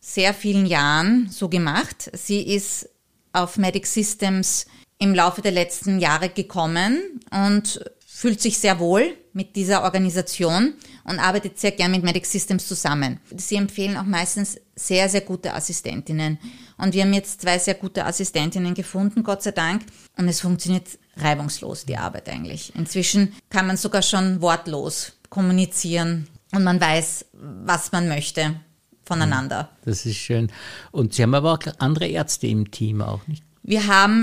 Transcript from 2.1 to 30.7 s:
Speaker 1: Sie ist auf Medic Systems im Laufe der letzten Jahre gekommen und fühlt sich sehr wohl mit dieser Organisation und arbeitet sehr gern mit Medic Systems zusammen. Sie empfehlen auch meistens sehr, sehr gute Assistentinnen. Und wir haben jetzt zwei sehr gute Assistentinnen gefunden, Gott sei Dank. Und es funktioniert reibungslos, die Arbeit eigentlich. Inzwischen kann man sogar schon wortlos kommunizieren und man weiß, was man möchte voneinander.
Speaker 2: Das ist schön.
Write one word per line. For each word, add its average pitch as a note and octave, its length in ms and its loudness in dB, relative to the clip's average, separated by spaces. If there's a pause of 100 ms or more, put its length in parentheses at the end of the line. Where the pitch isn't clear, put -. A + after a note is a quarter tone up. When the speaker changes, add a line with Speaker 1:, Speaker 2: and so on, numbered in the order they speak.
Speaker 1:
Sie G3+ 260 -2
ist - 480 -4 (440)
auf F3 260 0
Medic F#3+ 280 0
Systems F#3+ 800 0 (320)
im G3 160 4
Laufe F3+ 280 2
der G#3 100 0
letzten F3+ 460 0
Jahre D#3+ 300 2
gekommen F3+ 680 0 (320)
und G3+ 500 2 (260)
fühlt A3 340 -2
sich - 180 0
sehr F#3+ 200 4
wohl F#3+ 360 4 (200)
mit F#3+ 220 -8
dieser F#3+ 260 2
Organisation F#3 920 2 (320)
und E3 140 -6
arbeitet G3 400 0
sehr G3+ 140 0
gern F3+ 180 2
mit F#3 120 2
Medic F3 220 0
Systems F#3+ 420 -2
zusammen. C#3+ 540 -2 (160)
Sie F#3 200 -4
empfehlen G3+ 420 -2
auch F#3+ 60 -4
meistens F#3+ 520 -2 (180)
sehr, F#3+ 360 2
sehr G3 100 2
gute F#3 320 -6
Assistentinnen. D#3 840 -4 (400)
Und F#3 160 0
wir F#3+ 80 2
haben G3 100 4
jetzt - 300 -2
zwei F3+ 160 4
sehr F#3 160 0
gute F#3 320 -4
Assistentinnen F3 640 -2
gefunden, G3 500 -2
Gott G3+ 200 -2
sei G#3 80 -2
Dank. F3+ 320 0 (340)
Und F3 120 2
es E3+ 120 0
funktioniert F3+ 460 0 (320)
reibungslos, D3 680 -4
die C3 140 -6
Arbeit - 320 -8
eigentlich. D#2+ 440 -10
Inzwischen F#3+ 600 0 (160)
kann F#3+ 160 2
man F#3 100 0
sogar G3+ 260 -2
schon F#3 380 2
wortlos E3 720 -2 (160)
kommunizieren E3+ 1000 0 (240)
und F#3+ 120 4
man F3+ 160 4
weiß, D#3+ 540 0
was D3 580 -4
man F3 160 2
möchte D3+ 460 -2 (500)
voneinander. C3+ 640 0 (160)
Speaker 2:
Das G#2+ 220 -4
ist A2 100 -4
schön. A#2 340 0 (400)